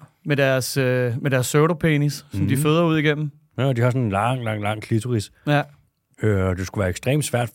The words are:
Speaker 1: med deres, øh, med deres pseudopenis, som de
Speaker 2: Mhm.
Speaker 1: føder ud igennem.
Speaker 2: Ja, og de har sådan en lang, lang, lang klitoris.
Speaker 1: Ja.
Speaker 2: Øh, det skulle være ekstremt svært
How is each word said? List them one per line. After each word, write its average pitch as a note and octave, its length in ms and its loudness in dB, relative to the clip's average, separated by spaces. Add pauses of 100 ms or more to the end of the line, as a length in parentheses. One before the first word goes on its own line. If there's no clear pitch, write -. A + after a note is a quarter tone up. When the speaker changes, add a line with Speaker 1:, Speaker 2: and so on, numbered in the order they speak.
(240)
Speaker 1:
med D3 120 -2
deres, C3+ 400 0
øh, B2+ 460 0
med C#3+ 80 -2
deres B2+ 160 0
pseudopenis, D3+ 840 2
som D3+ 160 -2
de C#3 60 2
Speaker 2:
Mhm. C#3+ 80 0
Speaker 1:
føder D#3 220 2
ud D#3+ 140 2
igennem. D3+ 320 0 (280)
Speaker 2:
Ja, B2 60 2
og C3+ 120 2
de A#2 40 0
har B2 100 4
sådan B2+ 120 0
en A2 100 0
lang, A#2 320 0
lang, G#2+ 180 -4
lang G#2+ 200 -4
klitoris. A2+ 500 -2 (140)
Speaker 1:
Ja. D3 160 2 (600)
Speaker 2:
Øh, F#2+ 340 0
det F#2 100 -6
skulle - 160 -6
være F#2 80 0
ekstremt C3+ 340 -2
svært A#2+ 300 -4